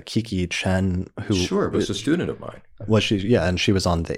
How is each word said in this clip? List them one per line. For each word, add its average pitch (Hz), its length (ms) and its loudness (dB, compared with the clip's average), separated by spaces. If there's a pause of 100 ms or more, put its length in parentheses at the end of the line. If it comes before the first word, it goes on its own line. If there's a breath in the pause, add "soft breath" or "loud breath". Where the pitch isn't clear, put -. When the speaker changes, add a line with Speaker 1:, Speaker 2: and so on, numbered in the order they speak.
Speaker 1:
Kiki 92 420 -2
Chen, 92 600 0 (160)
who 104 120 0
Speaker 2:
Sure, 135 340 0
was - 200 0
a 101 60 -2
student 143 340 0
of - 100 -8
mine. - 220 -14 (260)
Speaker 1:
was 110 160 4
she? 107 140 0
Yeah, 95 300 4
and 90 120 0
she - 120 2
was 95 140 2
on 85 180 2
the - 140 -4